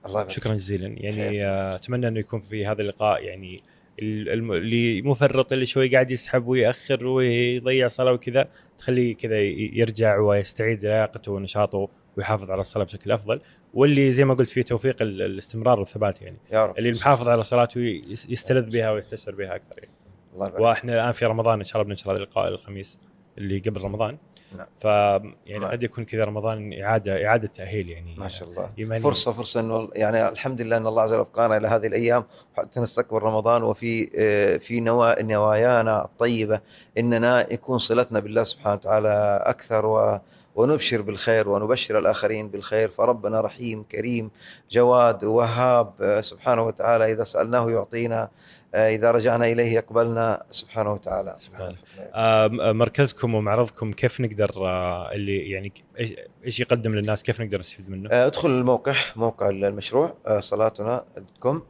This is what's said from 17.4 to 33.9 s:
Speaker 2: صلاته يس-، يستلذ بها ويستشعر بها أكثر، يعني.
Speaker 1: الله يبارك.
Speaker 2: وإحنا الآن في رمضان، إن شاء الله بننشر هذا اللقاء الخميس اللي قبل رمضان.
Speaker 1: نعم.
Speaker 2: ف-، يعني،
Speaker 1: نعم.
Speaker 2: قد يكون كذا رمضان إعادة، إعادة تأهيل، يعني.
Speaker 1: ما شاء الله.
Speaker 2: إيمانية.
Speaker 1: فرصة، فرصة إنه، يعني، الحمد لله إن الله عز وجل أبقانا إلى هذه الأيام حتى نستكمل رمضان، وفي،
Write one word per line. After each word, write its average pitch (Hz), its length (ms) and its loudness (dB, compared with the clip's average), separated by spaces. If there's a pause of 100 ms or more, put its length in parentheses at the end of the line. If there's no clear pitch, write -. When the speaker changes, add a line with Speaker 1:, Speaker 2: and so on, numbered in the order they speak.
Speaker 2:
صلاته 120 380 0
يس-، 104 480 -8
يستلذ 123 400 -2
بها 110 220 0
ويستشعر 107 440 -8
بها 95 200 -8
أكثر، - 220 -16
يعني. - 180 -20 (380)
Speaker 1:
الله 98 140 -4
يبارك. 95 140 -2
Speaker 2:
وإحنا 117 320 2
الآن 117 180 2
في 120 140 -2
رمضان، 113 340 2
إن 98 60 -8
شاء - 100 -12
الله 107 120 0
بننشر 98 240 -6
هذا 95 60 0
اللقاء 98 300 -4
الخميس 98 520 -10 (380)
اللي 98 220 -4
قبل 98 220 -6
رمضان. 107 360 -4 (400)
Speaker 1:
نعم. 85 100 -16 (120)
Speaker 2:
ف-، - 60 -10
يعني، 101 720 0
Speaker 1:
نعم. 98 120 -6
Speaker 2:
قد 120 120 -4
يكون 113 220 -8
كذا 110 180 -2
رمضان 107 580 -6
إعادة، 101 460 0
إعادة 110 200 4
تأهيل، 92 420 -8
يعني. 82 280 -14
Speaker 1:
ما 95 100 -10
شاء 90 220 -14
الله. 92 200 -8 (100)
Speaker 2:
إيمانية. 113 240 -4
Speaker 1:
فرصة، 127 300 0
فرصة 117 260 -6
إنه، 113 340 -2
يعني، 110 360 2
الحمد 123 320 -6
لله 113 160 0
إن 113 100 0
الله 110 140 2
عز 110 100 2
وجل 113 80 2
أبقانا 110 380 2
إلى 107 100 0
هذه 110 200 2
الأيام 117 360 2 (340)
حتى - 220 -6
نستكمل 113 440 -2
رمضان، 110 400 2
وفي، 113 520 -2